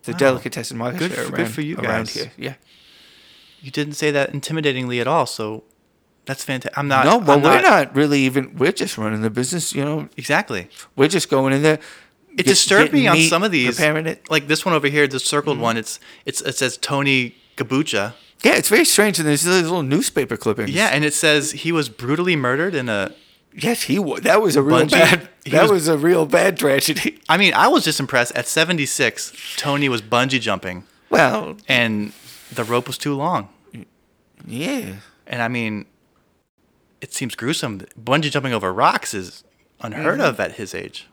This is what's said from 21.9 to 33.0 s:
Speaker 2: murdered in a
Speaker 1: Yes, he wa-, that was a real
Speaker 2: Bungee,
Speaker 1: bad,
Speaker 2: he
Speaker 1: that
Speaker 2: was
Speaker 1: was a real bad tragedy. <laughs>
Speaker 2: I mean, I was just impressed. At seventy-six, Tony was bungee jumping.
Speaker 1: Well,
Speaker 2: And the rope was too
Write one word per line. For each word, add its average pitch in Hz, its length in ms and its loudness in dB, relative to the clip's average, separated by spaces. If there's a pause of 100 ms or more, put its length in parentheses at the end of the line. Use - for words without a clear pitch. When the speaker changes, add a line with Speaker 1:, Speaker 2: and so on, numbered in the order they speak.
Speaker 2:
murdered 147 400 -2
in 127 140 -2
a 101 240 -2 (420)
Speaker 1:
Yes, - 300 -4
he 156 140 0
wa-, 160 220 -4
that 175 220 4
was 170 140 2
a 143 60 4
real 135 220 4
Speaker 2:
Bungee, 147 80 -2
Speaker 1:
bad, 165 360 4 (160)
Speaker 2:
he 143 60 -8
Speaker 1:
that 156 120 6
Speaker 2:
was 214 100 6
Speaker 1:
was 165 160 2
a 160 100 4
real 160 280 4
bad 175 320 2
tragedy. 139 680 0
<laughs> - 40 -20
Speaker 2:
I 165 100 4
mean, 190 160 4
I 185 120 6
was 277 160 4
just 151 160 -2
impressed. 127 380 0
At 123 100 -4
seventy-six, 156 840 -2 (240)
Tony 143 320 -2
was 120 140 -2
bungee 123 360 0
jumping. 95 460 -6 (260)
Speaker 1:
Well, 123 460 2 (100)
Speaker 2:
And 110 460 0 (420)
the 120 80 -4
rope 120 240 -2
was 139 120 -10
too 147 160 -4